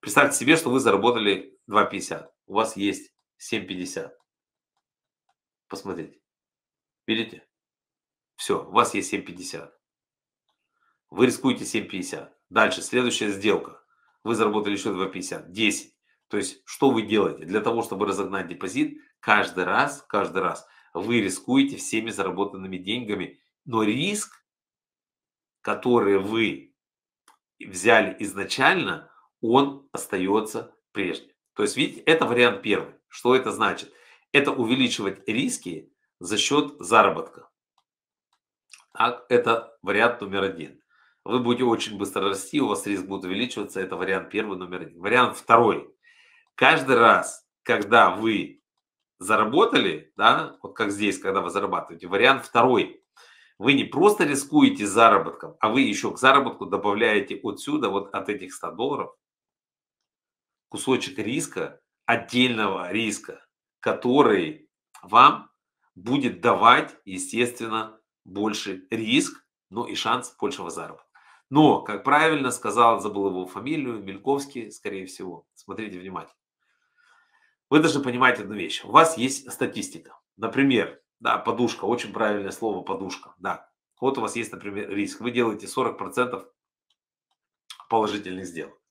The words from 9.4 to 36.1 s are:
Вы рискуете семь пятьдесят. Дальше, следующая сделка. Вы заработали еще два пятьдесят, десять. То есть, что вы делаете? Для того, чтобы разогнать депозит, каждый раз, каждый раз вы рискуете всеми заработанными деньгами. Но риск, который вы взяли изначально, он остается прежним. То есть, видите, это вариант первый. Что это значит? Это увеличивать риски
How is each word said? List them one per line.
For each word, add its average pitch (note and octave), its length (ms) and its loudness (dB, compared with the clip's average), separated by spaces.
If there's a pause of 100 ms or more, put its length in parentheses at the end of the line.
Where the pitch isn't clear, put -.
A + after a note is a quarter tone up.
Вы G#2 160 2
рискуете B2 380 -2
семь G2+ 220 -6
пятьдесят. - 480 -12 (160)
Дальше, G#2+ 320 0
следующая A#2+ 480 -2
сделка. G2 520 -2 (400)
Вы A2+ 120 -2
заработали G#2 400 0
еще G2 180 -4
два F#2 140 -2
пятьдесят, F2+ 440 -10
десять. G2 440 -2 (340)
То - 80 -6
есть, - 280 -6
что - 260 2
вы A2+ 120 0
делаете? G2+ 420 0
Для G2 160 -2
того, A#2 220 -2
чтобы G2+ 240 -4
разогнать F#2+ 420 -6
депозит, F#2+ 520 -6 (200)
каждый G2 440 0
раз, B2+ 440 -2
каждый F#2 340 -2
раз E2+ 240 -6 (280)
вы A2 260 0
рискуете A#2+ 560 0
всеми A2 340 -6
заработанными F#2+ 680 -4
деньгами. G2+ 640 -6 (240)
Но A2+ 180 0
риск, D#3 600 -2 (1160)
который G#2+ 580 2
вы G#2 560 -4 (840)
взяли G2+ 640 2
изначально, G2 880 -2 (300)
он C#3 520 2
остается G#2+ 840 -4 (180)
прежним. F2+ 400 -6 (220)
То G#2+ 80 -2
есть, - 140 0
видите, D3+ 240 -4
это D#3 260 4
вариант A#2+ 360 2
первый. F#2+ 320 -2 (140)
Что - 260 2
это A#2 160 2
значит? F#2+ 420 -4 (400)
Это C#3+ 200 4
увеличивать A#2+ 760 -2
риски G2+ 640 -6 (280)